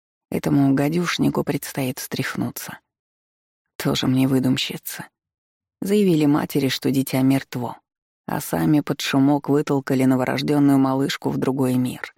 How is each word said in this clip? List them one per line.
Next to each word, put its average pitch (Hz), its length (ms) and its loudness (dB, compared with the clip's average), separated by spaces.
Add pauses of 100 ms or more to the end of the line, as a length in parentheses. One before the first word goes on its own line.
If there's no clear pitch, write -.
(320)
Этому 139 420 2
гадюшнику 147 720 0
предстоит 139 560 -6
встряхнуться. - 800 -8 (960)
Тоже 139 320 -2
мне 131 180 2
выдумщица. - 840 -2 (720)
Заявили 185 460 4
матери, 143 420 0
что 127 220 -2
дитя 131 320 0
мертво, 131 540 0 (520)
а - 140 -6
сами 165 380 2
под - 200 -4
шумок 139 480 2
вытолкали 139 560 0
новорожденную 135 760 2
малышку 135 520 0
в 143 80 -4
другой 131 380 0
мир. - 420 -4